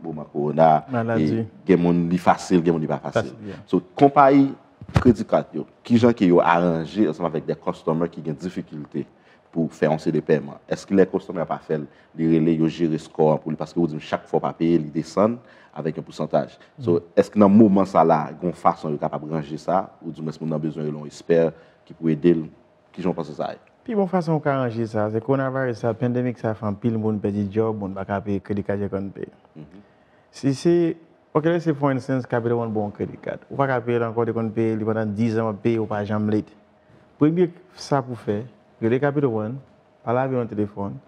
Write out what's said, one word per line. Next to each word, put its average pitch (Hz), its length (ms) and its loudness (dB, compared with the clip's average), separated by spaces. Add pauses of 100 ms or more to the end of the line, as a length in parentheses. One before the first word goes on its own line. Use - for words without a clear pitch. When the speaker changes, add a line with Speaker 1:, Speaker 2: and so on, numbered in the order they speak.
Speaker 1:
moman 78 300 -10
korona, 76 580 4
Speaker 2:
Maladi. 113 520 0
Speaker 1:
e 110 40 -4 (200)
gen 87 160 4
moun 87 280 2
li 90 80 0
fasil, 90 460 2
gen 85 100 2
moun 80 80 -2
li 78 60 -4
pa 73 120 -4
fasil. 73 340 -4
Speaker 2:
Fasil, 104 140 -16
yeah. 92 180 -14
Speaker 1:
So, 139 160 0 (140)
konpayi 139 580 6 (400)
kredi 110 340 4
kad 78 240 0
yo, 76 140 -8 (180)
ki 120 140 2
jan 117 160 6
ki 98 160 2
yo 87 100 8
aranje 85 680 2
ansanm 82 180 -4
avèk 78 220 -4
de 80 80 -4
kòstòmè 85 500 -4
ki 85 160 -12
gen 78 160 -6
difikilte 78 640 -10 (480)
pou 80 160 -2
fè 76 220 0
yon 78 100 2
seri 78 220 -2
de - 80 -16
pèman? 71 400 0
Èske - 260 -4
lè 95 140 6
kòstòmè 90 400 -6
pa 78 80 -4
fè 78 240 -4
l, 71 60 -12 (280)
li 80 220 0
rele, 80 240 4
yo 80 80 2
jere 80 320 -2
skò 78 400 2
pou 82 80 -8
li, 76 80 -6
paske - 240 -10
ou 82 80 2
di 76 100 -6
chak - 300 -8
fwa 80 100 0
pa 73 140 -4
peye, 82 240 2
li 76 160 -2
desann 98 420 0 (420)
avèk 78 220 -6
yon 82 80 -12
pousantaj. 78 480 -4 (240)
So, 98 140 0
Speaker 2:
Mm. 82 80 2 (160)
Speaker 1:
èske - 200 0
nan 101 140 8
moman 98 340 8
sa 90 180 2
la, 76 280 2
gon 82 220 -6
fason 82 380 -2
yo 73 60 -4
kapab 76 320 -6
ranje 78 300 -6
sa, 92 300 -2 (120)
ou 80 80 -12
di 76 120 -14
mwen 78 180 -8
moun 80 100 -6
nan 78 120 -4
bezwen 78 260 -6
yon 76 180 -10
espè 82 460 0 (340)
ki - 80 -20
pou 82 160 -4
ede 80 240 4
l, 80 140 -2 (460)
ki 92 100 -14
jan 87 100 -2
panse 78 220 -8
sa? - 160 -8 (340)
Speaker 2:
Pi 240 80 -8
bon 196 140 0
fason 165 320 -2
pou 147 100 -2
aranje 120 380 -2
sa, 107 240 -2
se 113 80 -2
konavirus 131 580 -2
sa, 117 160 -2
pandemik 123 460 -4
sa, 110 160 -2
fè 110 100 -10
anpil 110 320 -2
moun 107 220 -2
pèdi 101 320 -2
job, 110 260 -2
moun 98 160 -8
pa 95 120 -8
ka 98 140 -4
peye 101 200 -4
kredi 101 240 -6
kad 101 160 -4
yo 101 100 -4
konn 98 220 -6
peye. - 180 -12 (260)
Speaker 1:
Mhm. 78 260 -20 (500)
Speaker 2:
Si 135 240 -2
se, 170 400 2 (380)
ok, 156 120 0
let's 170 200 0
say 160 80 2
for 139 180 0
instance, 131 340 -4
Capital 120 320 -2
One 113 160 -4
bon 104 180 -2
kredi 113 300 -8
kad. - 180 -8 (120)
Ou 113 40 -10
pa 135 120 0
ka 127 120 0
peye 120 220 -2
ankò 113 240 -2
de 113 80 -4
konn 113 180 -4
peye, 113 240 -2
li 107 80 -4
pandan 110 320 -2
dez 110 220 0
an, 113 180 -2
peye 117 240 0
ou 107 60 -2
pa 104 180 -4
janm 107 240 -2
late. 107 240 0 (680)
Premye 170 320 2 (240)
sa - 260 -2
pou 123 140 -10
fè, 107 260 -4 (400)
rele 113 180 0
Capital 143 300 0
One, 110 260 -4 (480)
pale 120 220 -2
avèk 131 140 -2
yon 117 80 -4
telefòn, 104 500 -6 (100)